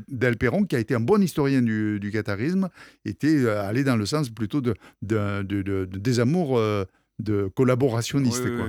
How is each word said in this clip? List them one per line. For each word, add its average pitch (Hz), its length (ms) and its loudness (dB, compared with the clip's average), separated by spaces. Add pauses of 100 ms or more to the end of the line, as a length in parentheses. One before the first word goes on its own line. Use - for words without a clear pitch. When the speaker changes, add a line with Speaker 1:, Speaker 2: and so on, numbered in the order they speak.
Speaker 1:
Delperron, 123 560 0
qui 156 100 -2
a 123 40 2
été 117 160 -2
un 117 40 0
bon 190 220 4
historien 139 400 2
du, 107 380 0
du 101 120 -6
catharisme, 113 580 -2 (360)
était, 151 320 2
euh, 107 300 2
allé 117 160 0
dans 135 140 2
le 104 80 0
sens 139 240 -2
plutôt 113 320 -4
de, 120 120 0 (280)
de, 101 420 -2
de, 98 180 -2
de, 95 240 -2
de 92 140 -10
désamour, 127 580 0
euh, 107 280 0 (340)
de 104 360 -2
collaborationniste, 123 880 2
Speaker 2:
Oui, 123 80 -2
oui, 120 60 -4
Speaker 1:
quoi. 117 100 -4